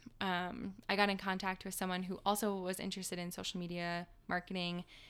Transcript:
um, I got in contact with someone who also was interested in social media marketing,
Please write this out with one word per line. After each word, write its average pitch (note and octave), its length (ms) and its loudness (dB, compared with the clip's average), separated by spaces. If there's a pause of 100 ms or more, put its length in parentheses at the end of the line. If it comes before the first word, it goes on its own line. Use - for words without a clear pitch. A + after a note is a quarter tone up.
(200)
um, F#3 540 0 (140)
I G3 80 4
got G3+ 140 8
in G3 60 4
contact F#3+ 480 0
with F#3+ 100 -6
someone F#3 300 0
who F3+ 200 -4
also G3+ 320 4
was F#3 220 -2
interested F#3 400 -4
in F3 120 -4
social F#3 280 -6
media F3 480 -2 (220)
marketing, F3 560 0 (240)